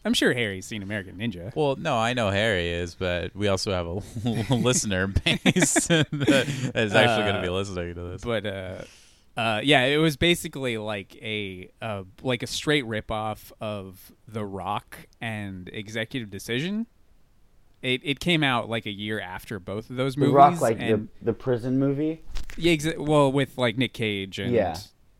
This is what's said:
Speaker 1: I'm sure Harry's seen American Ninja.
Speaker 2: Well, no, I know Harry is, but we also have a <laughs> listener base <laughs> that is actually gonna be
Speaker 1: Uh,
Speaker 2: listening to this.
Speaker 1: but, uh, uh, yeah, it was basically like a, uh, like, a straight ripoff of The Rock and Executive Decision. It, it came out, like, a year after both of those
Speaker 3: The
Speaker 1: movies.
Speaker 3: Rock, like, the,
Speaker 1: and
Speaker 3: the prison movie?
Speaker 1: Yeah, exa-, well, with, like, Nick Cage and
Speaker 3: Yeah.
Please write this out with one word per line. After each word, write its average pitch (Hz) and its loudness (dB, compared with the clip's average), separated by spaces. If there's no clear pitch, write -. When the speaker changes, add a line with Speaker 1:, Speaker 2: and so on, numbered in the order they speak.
Speaker 1:
I'm 220 2
sure 220 4
Harry's 101 -4
seen 107 -8
American 95 -6
Ninja. 101 -4
Speaker 2:
Well, 143 2
no, 143 -2
I 117 2
know 117 2
Harry 98 2
is, 85 -4
but 87 -2
we 101 0
also 98 0
have 87 -2
a 104 -4
<laughs> - -
listener 110 2
base - 2
<laughs> - 2
that 139 2
is 110 2
actually 110 4
gonna 104 0
be 90 -2
Speaker 1:
Uh, - -2
Speaker 2:
listening 90 -4
to 85 -10
this. 90 -8
Speaker 1:
but, 113 -2
uh, 95 -8
uh, 113 0
yeah, 139 6
it 143 2
was 156 4
basically 151 0
like 107 -6
a, 104 -6
uh, 104 -6
like, 127 -2
a 117 -8
straight 147 -2
ripoff 110 -6
of 98 -10
The 110 -8
Rock 98 -6
and 104 -8
Executive 110 -6
Decision. 151 -4
It, 127 0
it 143 -2
came 170 4
out, 120 0
like, 113 -4
a 107 -6
year 104 -6
after 95 -10
both 101 -8
of 123 -10
those 131 -2
Speaker 3:
The 143 0
Speaker 1:
movies. 143 4
Speaker 3:
Rock, 143 8
like, 117 2
the, 117 2
Speaker 1:
and 107 -2
Speaker 3:
the 113 0
prison 127 0
movie? 143 0
Speaker 1:
Yeah, 170 2
exa-, 156 0
well, 147 6
with, 135 0
like, 120 2
Nick 127 0
Cage 101 -4
and 107 -2
Speaker 3:
Yeah. 90 2